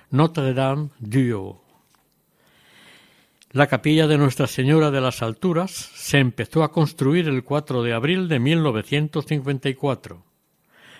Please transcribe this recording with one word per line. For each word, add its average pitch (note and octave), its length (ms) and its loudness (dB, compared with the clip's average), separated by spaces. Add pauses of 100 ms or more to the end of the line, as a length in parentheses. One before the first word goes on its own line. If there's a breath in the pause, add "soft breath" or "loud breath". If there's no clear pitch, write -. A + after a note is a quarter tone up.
Notre-Dame C#3 800 0 (100)
du A#2 360 0
Haut. G2 220 -10 (1900 soft breath)
La C#3 160 4
capilla D3+ 400 2
de D3+ 100 4
Nuestra C#3 300 2
Señora D3 440 2
de C#3 80 -2
las B2+ 220 -2
Alturas E3 500 -2
se - 480 -2
empezó C3 440 0
a D3+ 80 -2
construir D#3 580 0
el B2+ 160 -2
cuatro C#3+ 380 -2
de A#2 100 -2
abril E3+ 340 -2
de D#3 120 0
mil D#3 220 2
novecientos D3 640 -2
cincuenta C#3 440 -4
y C3 60 -4
cuatro, A2+ 500 -6 (760 loud breath)